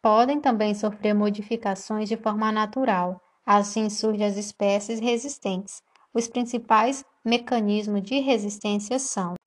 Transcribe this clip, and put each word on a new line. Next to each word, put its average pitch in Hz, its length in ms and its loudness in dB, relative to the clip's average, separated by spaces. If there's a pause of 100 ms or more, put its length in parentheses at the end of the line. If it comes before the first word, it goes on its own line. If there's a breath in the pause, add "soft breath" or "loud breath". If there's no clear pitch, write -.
Podem 247 400 4
também 214 320 2
sofrer 208 400 0
modificações 208 960 -2
de 220 80 -4
forma 214 340 -2
natural, 214 680 0 (240 soft breath)
assim 208 460 2
surgem 214 340 0
as 202 120 0
espécies 208 640 -2
resistentes. 233 840 -4 (280 soft breath)
Os 233 160 -2
principais 240 760 0 (180)
mecanismos 214 800 0
de 254 180 -2
resistência 208 760 -2
são 180 380 -4 (120)